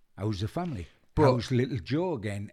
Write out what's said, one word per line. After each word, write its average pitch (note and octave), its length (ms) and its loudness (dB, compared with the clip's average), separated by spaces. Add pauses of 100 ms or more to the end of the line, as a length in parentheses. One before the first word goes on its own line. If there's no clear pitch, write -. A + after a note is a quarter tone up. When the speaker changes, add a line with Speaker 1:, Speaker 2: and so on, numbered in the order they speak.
(160)
Speaker 1:
How's G2+ 240 -2
the A2 80 -2
family? D#3 400 -6 (260)
Speaker 2:
But D3+ 80 6
Speaker 1:
How's B2+ 300 4
little B2+ 260 2
Joe D#3 360 -2
again, G2+ 380 -8